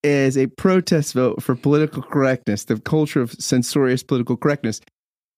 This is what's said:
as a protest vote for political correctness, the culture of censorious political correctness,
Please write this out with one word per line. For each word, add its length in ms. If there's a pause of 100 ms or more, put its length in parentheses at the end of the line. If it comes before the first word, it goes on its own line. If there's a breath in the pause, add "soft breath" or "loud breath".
as 340
a 100
protest 640
vote 300
for 120
political 480
correctness, 640
the 140
culture 420
of 120
censorious 680
political 340
correctness, 420 (580)